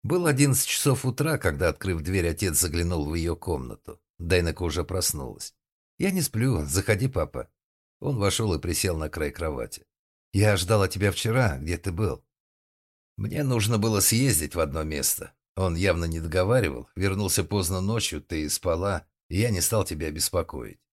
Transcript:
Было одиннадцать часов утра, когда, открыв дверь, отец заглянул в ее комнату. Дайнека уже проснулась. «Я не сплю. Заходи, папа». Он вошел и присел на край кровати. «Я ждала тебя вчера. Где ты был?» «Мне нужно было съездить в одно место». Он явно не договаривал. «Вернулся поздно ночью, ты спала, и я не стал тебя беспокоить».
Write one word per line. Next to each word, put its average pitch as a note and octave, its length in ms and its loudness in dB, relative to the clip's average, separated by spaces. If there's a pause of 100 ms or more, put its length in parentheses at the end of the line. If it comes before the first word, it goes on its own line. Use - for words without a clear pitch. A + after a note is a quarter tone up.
Было E3+ 280 2
одиннадцать C3+ 360 4
часов - 380 0
утра, C#3+ 320 0
когда, E2 320 2
открыв E2+ 320 -2
дверь, F2 260 0
отец E2+ 320 0
заглянул E2+ 500 0
в D#2+ 60 -2
ее E2 220 -2
комнату. B1+ 640 -8 (180)
Дайнека F2 440 2
уже E2 200 -2
проснулась. - 720 -6 (440)
«Я G3 120 2
не F#3 100 0
сплю. A2 440 0
Заходи, G2 420 0
папа». D2 420 -4 (520)
Он C#3 160 -2
вошел G2+ 380 0
и D2+ 40 -4
присел F2 380 -2
на D#2 120 -4
край D2 220 -4
кровати. C#2+ 560 -8 (460)
«Я G2+ 240 6
ждала F#2+ 320 4
тебя G2 240 0
вчера. A2 440 2
Где D#2+ 200 -4
ты F2 160 -4
был?» E2 320 -2 (920)
«Мне C#3 300 -4
нужно A#2 320 2
было G#2 240 4
съездить A2+ 520 2
в E2+ 60 -2
одно D#2 240 0
место». - 480 -4 (240)
Он F#2 200 0
явно E2+ 280 2
не E2 160 -2
договаривал. E2+ 760 0
«Вернулся F#2+ 480 0
поздно F#2 340 0
ночью, G2 420 -2
ты D2+ 280 -4
спала, F2 580 -2 (220)
и F2 100 0
я A#2 100 2
не F#2 120 0
стал G2 240 2
тебя D#2 260 -6
беспокоить». D2+ 680 -4 (120)